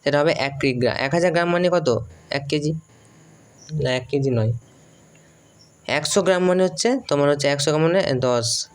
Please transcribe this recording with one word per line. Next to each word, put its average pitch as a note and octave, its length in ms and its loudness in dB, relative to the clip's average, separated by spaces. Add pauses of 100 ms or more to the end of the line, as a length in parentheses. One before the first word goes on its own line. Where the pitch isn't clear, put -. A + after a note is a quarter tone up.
সেটা C#3+ 160 0
হবে D#3 120 2
এক C#3 300 -2
কিগ্রা। B2 300 0
এক C3+ 220 -2
হাজার F3 180 2
গ্রাম E3+ 180 0
মানে F3 200 2
কত? E3 200 0 (400)
এক C#3+ 200 -4
কেজি? D3+ 220 -2 (1120)
না, C3 80 0
এক B2+ 180 -2
কেজি C3+ 200 0
নয়, A2+ 220 0 (1400)
একশো D3+ 340 0
গ্রাম F3+ 220 2
মানে F3+ 200 4
হচ্ছে F#3 260 0 (180)
তোমার C#3+ 220 2
হচ্ছে, C#3+ 180 0
একশো C#3+ 240 0
গ্রাম D3+ 120 2
মানে F3 180 2 (180)
দশ। B2 280 0 (280)